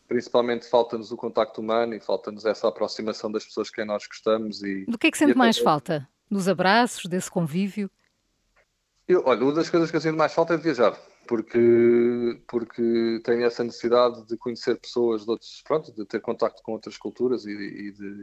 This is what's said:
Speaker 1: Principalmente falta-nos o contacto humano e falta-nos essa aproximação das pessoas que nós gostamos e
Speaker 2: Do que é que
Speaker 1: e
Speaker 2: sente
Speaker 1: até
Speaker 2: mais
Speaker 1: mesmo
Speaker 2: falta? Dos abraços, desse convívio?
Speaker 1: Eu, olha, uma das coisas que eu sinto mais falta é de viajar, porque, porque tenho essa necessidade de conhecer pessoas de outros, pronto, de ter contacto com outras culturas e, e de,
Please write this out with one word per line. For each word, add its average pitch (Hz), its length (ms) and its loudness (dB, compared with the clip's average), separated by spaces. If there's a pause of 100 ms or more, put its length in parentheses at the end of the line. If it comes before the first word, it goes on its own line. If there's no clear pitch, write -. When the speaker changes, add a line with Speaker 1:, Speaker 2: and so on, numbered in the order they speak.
Speaker 1:
Principalmente 120 600 0
falta-nos 117 440 0
o 117 40 -10
contacto 113 440 -4
humano 113 340 0
e 104 60 -10
falta-nos 104 440 -6
essa 107 240 -2
aproximação 107 640 -6
das 107 140 -6
pessoas - 260 -8
que 110 140 -6
nós 104 220 -6
gostamos 110 580 -4
e 98 220 -6
Speaker 2:
Do 233 120 -6
que - 80 0
é 208 60 4
que - 40 -8
Speaker 1:
e - 20 -8
Speaker 2:
sente 294 120 4
Speaker 1:
até 247 80 4
Speaker 2:
mais 226 180 4
Speaker 1:
mesmo - 80 -2
Speaker 2:
falta? 151 440 0 (200)
Dos 196 200 -2
abraços, 190 580 2
desse 185 240 -6
convívio? 185 580 -2 (1200)
Speaker 1:
Eu, 180 160 6
olha, 120 200 4
uma 143 80 4
das 160 180 0
coisas 165 200 2
que 170 60 -2
eu 151 40 0
sinto 160 160 -2
mais 151 180 0
falta 170 200 2
é - 20 0
de 151 80 -4
viajar, 123 340 2 (300)
porque, 117 1200 4
porque 117 760 -2
tenho 120 200 2
essa 120 180 0
necessidade 117 640 0
de 113 100 -8
conhecer 117 440 -4
pessoas 113 440 -2
de 113 60 -6
outros, - 340 -8
pronto, 151 300 -2
de 107 100 -10
ter 107 160 -6
contacto 113 420 -4
com 113 100 -8
outras 110 260 -12
culturas 110 480 -4
e, 104 60 -10
e 101 400 -12
de, 101 120 -18 (180)